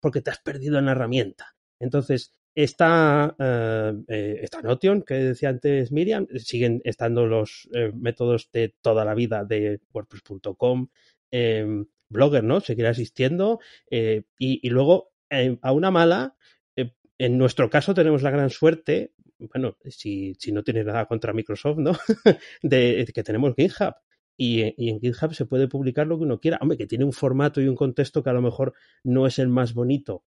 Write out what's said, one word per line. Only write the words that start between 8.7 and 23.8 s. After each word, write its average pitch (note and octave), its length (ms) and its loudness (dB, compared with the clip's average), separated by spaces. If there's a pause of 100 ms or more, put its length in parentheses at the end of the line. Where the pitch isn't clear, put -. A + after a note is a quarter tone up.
toda A2 220 2
la G#2+ 100 -2
vida G#2+ 300 -2
de G#2 360 -2 (140)
wordpress G2+ 280 -12
punto G2 340 -12
com, B2+ 320 0 (420)
em, A2 560 0 (220)
Blogger, C3+ 340 4
¿no? C3 180 2
Seguirá A#2 300 0
existiendo, D3+ 680 -2 (280)
eh, A2 360 0 (120)
y, C3 300 -2
y A#2+ 40 0
luego, C#3 420 4 (180)
eh, B2+ 320 0
a C3 100 0
una F3 200 2
mala, F3+ 420 2 (400)
eh, A#2+ 160 -6 (280)
en B2 200 0
nuestro B2+ 320 2
caso D3+ 240 2
tenemos D#3 280 4
la C#3+ 100 0
gran C#3 180 2
suerte, E3 640 0 (260)
bueno, A#2+ 380 -6 (120)
si, G2 460 -8
si - 160 -10
no G#2 140 -4
tienes A2 200 -2
nada G#2+ 220 -2
contra A2+ 260 -4
Microsoft, A2 460 -4
¿no? D#3 140 0
<laughs> - 480 2 (220)
de, B2 420 4
de A2+ 80 -12
que A2+ 100 -6
tenemos A#2+ 320 0
GitHub. F#3 400 0 (420)